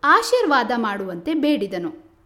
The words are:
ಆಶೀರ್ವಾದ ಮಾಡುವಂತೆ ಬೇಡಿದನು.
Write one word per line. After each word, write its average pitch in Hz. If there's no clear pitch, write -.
ಆಶೀರ್ವಾದ 311
ಮಾಡುವಂತೆ 202
ಬೇಡಿದನು. 196